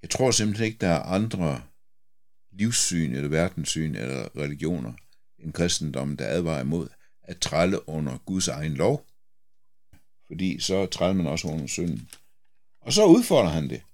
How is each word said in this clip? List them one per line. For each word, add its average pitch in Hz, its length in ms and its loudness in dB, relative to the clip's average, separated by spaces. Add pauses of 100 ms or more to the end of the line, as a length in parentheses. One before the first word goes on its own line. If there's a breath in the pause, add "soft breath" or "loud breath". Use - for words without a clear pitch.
Jeg - 80 -14
tror 131 220 2
simpelthen 107 340 0
ikke, 110 160 -4
der 101 60 0
er 82 160 2
andre 92 600 -2 (880)
livssyn 92 640 0
eller 71 140 -4
verdenssyn 78 680 -2
eller 62 400 -8
religioner 73 580 -4 (460)
end 78 140 -12
kristendommen, 73 640 -2
der 64 100 -6
advarer 80 340 -2
imod 73 280 -4 (340)
at - 160 -14
trælle 87 500 0
under 76 280 -4
Guds 95 300 -4
egen 76 260 -4
lov, 101 320 2 (1200)
fordi 90 320 -4
så 95 260 0
træller 92 300 0
man 87 120 0
også 78 200 -4
under 78 200 -6
synden. 87 420 -6 (760)
Og 131 60 -2
så 214 120 8
udfordrer 165 440 8
han 78 200 0
det 64 120 -8 (120)